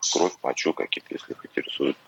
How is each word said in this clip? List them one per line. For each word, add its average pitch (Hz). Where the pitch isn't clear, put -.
кровь, 90
мочу -
какие-то, -
если -
их -
интересует, -